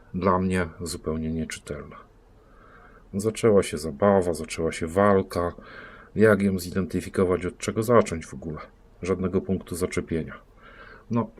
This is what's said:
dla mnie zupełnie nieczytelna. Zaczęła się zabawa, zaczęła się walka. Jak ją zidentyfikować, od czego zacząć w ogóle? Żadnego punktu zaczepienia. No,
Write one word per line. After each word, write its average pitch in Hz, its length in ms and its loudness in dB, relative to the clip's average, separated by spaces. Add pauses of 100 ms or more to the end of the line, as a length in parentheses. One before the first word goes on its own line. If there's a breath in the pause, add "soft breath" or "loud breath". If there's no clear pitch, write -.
(140 loud breath)
dla 92 260 2
mnie 92 300 0 (120)
zupełnie 80 500 -6
nieczytelna. 76 640 -8 (1200 loud breath)
Zaczęła 101 500 4
się - 140 -6
zabawa, 87 560 2
zaczęła 80 380 -4
się 82 160 -6
walka. 95 680 2 (600 loud breath)
Jak 101 260 6
ją 98 180 2
zidentyfikować, 90 840 -2
od 87 120 -8
czego 107 260 -4
zacząć 117 420 4
w - 80 -18
ogóle? 76 260 -10 (420)
Żadnego 90 400 0
punktu 92 340 -4
zaczepienia. 85 580 -4 (760 loud breath)
No, 113 180 0 (100)